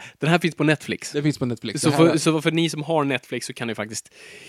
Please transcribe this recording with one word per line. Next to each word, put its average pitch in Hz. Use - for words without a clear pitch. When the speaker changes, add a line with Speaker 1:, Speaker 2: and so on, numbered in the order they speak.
Speaker 1:
den 147
här 170
finns 165
på 151
Netflix. -
Speaker 2:
Det 147
finns 151
på 131
Netflix. 117
Speaker 1:
Så 160
Speaker 2:
Det 143
Speaker 1:
för, 165
Speaker 2:
här 165
Speaker 1:
så 160
för 165
ni 165
som 156
har 151
Netflix 127
så 131
kan 120
ni 110
faktiskt 110